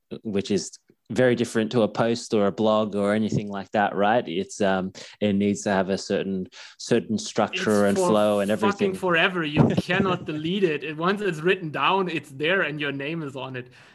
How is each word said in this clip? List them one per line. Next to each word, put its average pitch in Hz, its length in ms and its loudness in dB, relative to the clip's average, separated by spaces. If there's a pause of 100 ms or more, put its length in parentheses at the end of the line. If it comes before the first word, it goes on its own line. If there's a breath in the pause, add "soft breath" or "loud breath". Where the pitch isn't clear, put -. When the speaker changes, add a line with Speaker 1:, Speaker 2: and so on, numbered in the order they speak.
(240)
Speaker 1:
which 101 260 -4
is 95 220 -2 (400)
very 123 220 4
different 117 380 0
to 120 100 2
a 104 60 6
post 117 480 -2
or 104 100 4
a 98 60 2
blog 107 440 2
or 101 200 2
anything 107 340 0
like 98 220 -10
that, 104 240 2
right? 104 320 2
It's, 95 340 -4
um, 95 320 0 (260 loud breath)
it 104 140 2
needs 101 300 0
to 107 80 -2
have 95 180 2
a 95 80 0
certain, 92 500 -4 (300 loud breath)
certain 110 400 0
structure 104 680 0
Speaker 2:
It's 101 40 4
Speaker 1:
and 98 80 2
Speaker 2:
for 180 120 2
Speaker 1:
flow 104 320 4
and 98 100 0
Speaker 2:
fucking 214 160 0
Speaker 1:
everything. 196 260 0
Speaker 2:
forever. 180 500 0
You 151 240 4
Speaker 1:
<laughs> 185 100 0
Speaker 2:
cannot 185 480 0
delete 165 380 -2
it. 151 200 0
It, 151 140 -8
once 190 240 0
it's 175 180 -2
written 175 320 0
down, 170 380 2
it's 156 200 -6
there 156 320 0
and 151 180 -4
your 143 120 -2
name 147 320 -6
is 135 120 -10
on 131 200 -10
it. 127 140 -10 (260 loud breath)